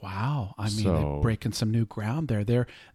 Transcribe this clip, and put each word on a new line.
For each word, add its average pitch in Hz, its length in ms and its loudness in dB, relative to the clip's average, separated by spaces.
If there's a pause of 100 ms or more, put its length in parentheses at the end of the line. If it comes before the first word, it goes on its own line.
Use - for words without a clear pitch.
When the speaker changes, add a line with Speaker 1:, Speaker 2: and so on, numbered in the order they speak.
Speaker 1:
wow. 107 560 -4
I 107 60 -4
mean, 107 200 0
Speaker 2:
So 95 80 4
Speaker 1:
they're 73 300 2
breaking 110 300 2
some 110 180 0
new 113 160 2
ground 120 420 -4
there. 104 160 0
They're, 120 220 2 (280)